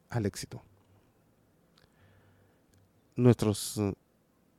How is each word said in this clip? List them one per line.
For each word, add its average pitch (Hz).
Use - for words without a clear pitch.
al 110
éxito. -
Nuestros, 113
eh, 101